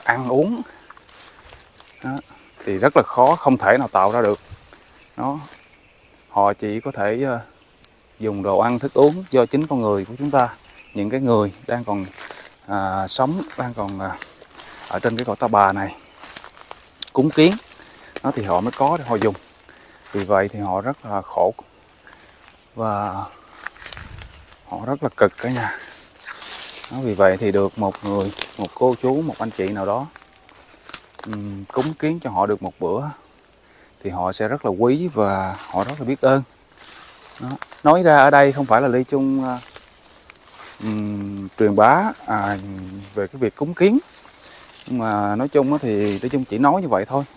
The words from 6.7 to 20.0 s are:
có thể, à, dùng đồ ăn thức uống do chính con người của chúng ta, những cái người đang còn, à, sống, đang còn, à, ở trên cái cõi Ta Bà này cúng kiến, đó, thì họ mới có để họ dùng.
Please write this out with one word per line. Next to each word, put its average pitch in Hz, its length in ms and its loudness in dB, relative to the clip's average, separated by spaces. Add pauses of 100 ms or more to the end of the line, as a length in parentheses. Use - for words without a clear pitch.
có 139 100 -8
thể, 110 340 -2
à, 123 160 -4 (800)
dùng 104 220 -4
đồ 95 160 2
ăn 120 200 4
thức 135 160 -4
uống 151 360 6
do 123 160 4
chính - 200 0
con 131 160 -2
người 101 220 0
của 113 140 -10
chúng 143 120 -4
ta, 127 180 4 (460)
những 101 160 -2
cái 131 100 -2
người 110 320 4 (140)
đang 120 180 -4
còn, 101 220 -4 (600)
à, 95 400 -4
sống, 143 360 4 (160)
đang 123 160 -4
còn, 101 260 -6
à, 95 160 -8 (720)
ở - 100 -2
trên 117 180 0
cái 123 80 -4
cõi 110 120 -4
Ta 123 120 -2
Bà 101 240 6
này 98 240 -6 (1160)
cúng 139 180 4
kiến, 160 220 8 (720)
đó, 135 100 -2
thì 113 80 -2
họ 90 180 2
mới 117 160 -2
có 143 200 2
để 151 80 -6
họ 120 120 0
dùng. 101 180 4 (800)